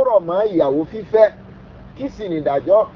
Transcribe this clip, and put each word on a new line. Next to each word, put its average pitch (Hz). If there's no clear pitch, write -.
rọ̀ 233
mọ́ 175
ìyàwó 156
fífẹ́, 220
kí 262
sì 208
ni 160
ìdájọ́ 143